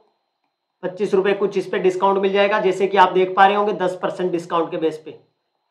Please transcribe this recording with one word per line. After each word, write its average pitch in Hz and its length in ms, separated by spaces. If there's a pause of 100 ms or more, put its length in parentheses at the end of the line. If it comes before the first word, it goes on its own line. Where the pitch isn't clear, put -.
(840)
पच्चीस 185 300
रुपये 196 200
कुछ 196 240
इस 180 100
पे - 120
discount 185 380
मिल 196 160
जाएगा। 202 260
जैसे 190 280
कि 190 100
आप 185 160
देख 185 220
पा 196 120
रहे 202 80
होंगे, 208 200
दस 180 260
percent 180 300
discount 165 400
के 175 60
base 156 280
पे 143 120 (540)